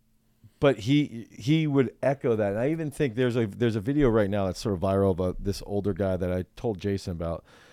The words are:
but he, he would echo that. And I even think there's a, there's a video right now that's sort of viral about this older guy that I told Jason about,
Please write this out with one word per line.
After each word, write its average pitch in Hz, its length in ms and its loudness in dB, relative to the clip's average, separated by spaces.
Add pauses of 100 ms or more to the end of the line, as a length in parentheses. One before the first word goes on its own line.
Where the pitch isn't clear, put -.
(600)
but 139 200 4
he, 117 500 0
he 151 380 0
would 139 340 2
echo 131 320 2
that. 104 160 0
And 101 80 -2
I 131 120 0
even 160 200 -4
think 131 240 -2
there's 123 220 0
a, 117 100 0
there's 107 300 0
a 110 40 -2
video 139 280 2
right 107 200 4
now 101 180 0
that's 90 120 -4
sort 104 160 -2
of 85 60 -4
viral 98 320 4
about 90 320 -2
this 98 200 -4
older 101 280 -2
guy 95 240 -2
that 90 160 -2
I 92 140 -4 (100)
told 104 240 -4
Jason 98 320 -4
about, 82 320 -6 (280)